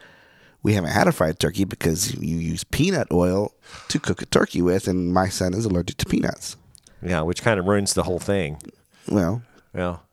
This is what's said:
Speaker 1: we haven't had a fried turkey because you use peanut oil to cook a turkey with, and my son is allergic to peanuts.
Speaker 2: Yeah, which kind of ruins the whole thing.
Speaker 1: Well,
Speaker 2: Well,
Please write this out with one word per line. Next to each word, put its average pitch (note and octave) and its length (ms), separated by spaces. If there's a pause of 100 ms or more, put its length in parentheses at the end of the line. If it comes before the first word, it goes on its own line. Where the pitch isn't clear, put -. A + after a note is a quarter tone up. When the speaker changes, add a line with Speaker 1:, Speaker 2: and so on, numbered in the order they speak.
(640)
Speaker 1:
we G#2 120
haven't F#2 160
had A2 180
a E3 40
fried D#2+ 260
turkey F#2+ 260
because E2+ 500
you E2 240
use E2 260
peanut E3 480
oil F#2 420 (340)
to - 100
cook - 240
a - 40
turkey - 360
with, F2+ 260
and F2+ 240
my F#2 160
son F#2 260
is A2+ 120
allergic F#2 320
to - 80
peanuts. - 500 (460)
Speaker 2:
Yeah, F2 180
which E2+ 220
kind G#2+ 180
of F2 60
ruins G2+ 260
the F2 120
whole F2+ 140
thing. E2 400 (520)
Speaker 1:
Well, G2 320 (320)
Speaker 2:
Well, F2+ 280 (100)